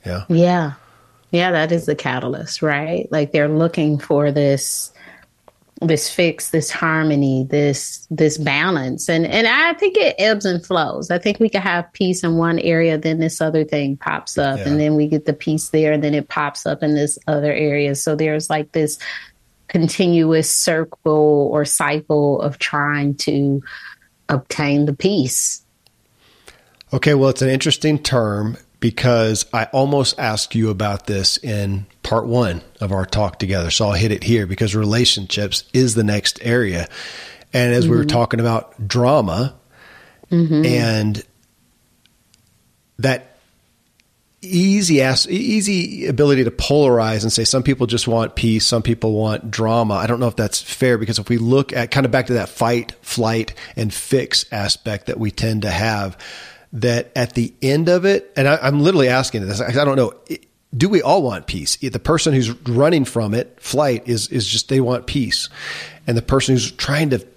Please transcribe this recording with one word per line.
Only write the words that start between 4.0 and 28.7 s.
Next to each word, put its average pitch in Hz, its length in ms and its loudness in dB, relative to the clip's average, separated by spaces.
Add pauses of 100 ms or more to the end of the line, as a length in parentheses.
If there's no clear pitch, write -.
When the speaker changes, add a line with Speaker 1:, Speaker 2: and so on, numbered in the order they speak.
Speaker 2:
this, 139 640 0 (920)
this - 260 0
fix, - 420 0
this 156 200 0
harmony, 147 800 0
this, 147 600 -2
this 156 280 2
balance. 147 680 -2
And, 165 180 2
and 226 220 0
I 311 260 2
think 370 220 0
it - 240 2
ebbs 208 260 2
and 175 180 -2
flows. 165 460 -2
I 175 80 0
think 202 220 -2
we 226 80 4
can 196 140 -2
have 175 300 -2
peace 185 300 0
in 165 140 0
one 165 240 2
area, 165 360 2
then 160 220 -2
this 160 220 -2
other 160 240 0
thing 143 320 -2
pops - 420 -6
up, 139 220 0
Speaker 1:
Yeah. 143 80 -4
Speaker 2:
and 147 120 2
then 151 140 2
we 151 140 2
get 151 180 -2
the 151 80 0
peace - 360 -4
there, 156 220 2
and 147 100 0
then 147 120 0
it 147 140 -4
pops - 360 -6
up 151 200 -4
in 151 100 0
this 147 320 -2
other 147 260 0
area. 143 440 -2
So 156 180 -2
there's, 156 340 -2
like, 151 220 -4
this 151 280 -2 (680)
continuous 165 800 2
circle 151 1040 2
or 151 120 2
cycle 147 760 0
of 147 200 -4
trying 143 560 -2
to 139 440 0 (680)
obtain 143 580 0
the 143 80 -2
peace. 170 680 -2 (1300)
Speaker 1:
Okay, 147 200 2
well, 135 160 4
it's 131 120 -2
an 131 80 2
interesting 151 480 0
term 110 580 0 (220)